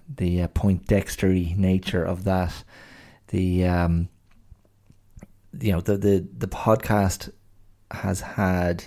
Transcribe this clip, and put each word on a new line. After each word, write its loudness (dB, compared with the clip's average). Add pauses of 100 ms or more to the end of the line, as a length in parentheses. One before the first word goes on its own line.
(140)
the, 0
uh, 0
Poindextery 0
nature 2
of -4
that. -2 (640)
The, 0
um, 2 (1500)
you 0
know, 2
the, 0
the, 2 (100)
the -6
podcast 0 (600)
has -6
had -2